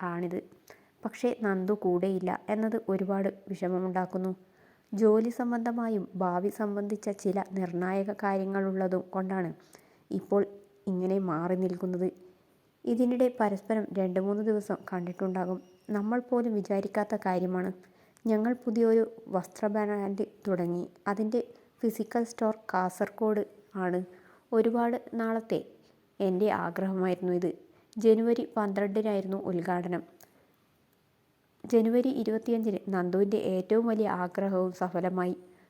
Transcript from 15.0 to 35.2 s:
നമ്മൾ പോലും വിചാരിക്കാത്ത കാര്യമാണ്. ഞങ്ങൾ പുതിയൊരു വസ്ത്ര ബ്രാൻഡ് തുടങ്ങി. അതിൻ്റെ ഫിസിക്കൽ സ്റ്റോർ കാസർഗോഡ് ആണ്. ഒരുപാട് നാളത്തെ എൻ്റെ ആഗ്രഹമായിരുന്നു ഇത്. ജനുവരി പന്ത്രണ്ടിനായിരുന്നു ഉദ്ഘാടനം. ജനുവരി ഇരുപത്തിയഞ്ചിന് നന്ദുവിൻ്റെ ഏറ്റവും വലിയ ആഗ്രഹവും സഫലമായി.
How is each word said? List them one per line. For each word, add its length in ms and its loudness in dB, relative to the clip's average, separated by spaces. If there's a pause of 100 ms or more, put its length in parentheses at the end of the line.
നമ്മൾ 300 0
പോലും 340 0
വിചാരിക്കാത്ത 600 0
കാര്യമാണ്. 560 0 (540)
ഞങ്ങൾ 280 2
പുതിയൊരു 500 4 (240)
വസ്ത്ര 400 -4
ബ്രാൻഡ് 580 -2 (160)
തുടങ്ങി. 420 0 (240)
അതിൻ്റെ 340 0 (360)
ഫിസിക്കൽ 460 0
സ്റ്റോർ 320 0 (140)
കാസർഗോഡ് 760 0 (320)
ആണ്. 240 0 (520)
ഒരുപാട് 460 2 (160)
നാളത്തെ 460 -2 (600)
എൻ്റെ 340 2
ആഗ്രഹമായിരുന്നു 800 0
ഇത്. 180 0 (460)
ജനുവരി 540 4
പന്ത്രണ്ടിനായിരുന്നു 920 -2
ഉദ്ഘാടനം. 580 -2 (1600)
ജനുവരി 560 4
ഇരുപത്തിയഞ്ചിന് 600 -2 (100)
നന്ദുവിൻ്റെ 580 2
ഏറ്റവും 400 2
വലിയ 260 2
ആഗ്രഹവും 600 0
സഫലമായി. 640 0 (340)